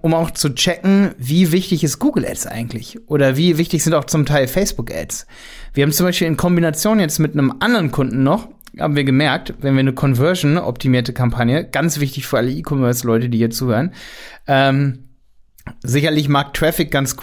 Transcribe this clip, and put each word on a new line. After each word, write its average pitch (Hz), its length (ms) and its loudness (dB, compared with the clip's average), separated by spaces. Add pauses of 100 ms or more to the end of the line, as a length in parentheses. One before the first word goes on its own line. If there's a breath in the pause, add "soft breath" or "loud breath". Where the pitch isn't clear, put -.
um 160 120 2
auch 165 180 0
zu 143 220 -2
checken, 190 640 2
wie 151 340 2
wichtig 180 320 0
ist 143 140 -2
Google 262 300 0
Ads - 180 -8
eigentlich? 113 640 -10
Oder 139 300 2
wie 165 200 4
wichtig 165 260 -2
sind 160 120 2
auch 143 100 0
zum 147 220 0
Teil 143 200 2
Facebook 190 460 -4
Ads? - 320 -10 (480 loud breath)
Wir 139 100 2
haben 151 80 2
zum 175 140 0
Beispiel 175 220 0
in 160 100 0
Kombination 180 640 2
jetzt 160 180 0
mit 151 160 0
einem 139 260 0
anderen 196 320 0
Kunden 131 300 -2
noch, 156 280 0 (300)
haben 151 160 0
wir 143 80 2
gemerkt, 135 560 0
wenn 139 140 0
wir 135 80 4
eine 135 100 2
Conversion-optimierte 131 1200 0
Kampagne, 120 580 0
ganz 143 300 -2
wichtig 139 260 -4
für - 120 -2
alle 120 140 0
E-Commerce-Leute, 123 760 0
die 120 100 -2
hier 113 120 2
zuhören, 123 420 -2 (560 loud breath)
ähm, 135 600 2 (760)
sicherlich 147 460 0
mag 143 240 0
Traffic 165 360 0
ganz 139 340 -2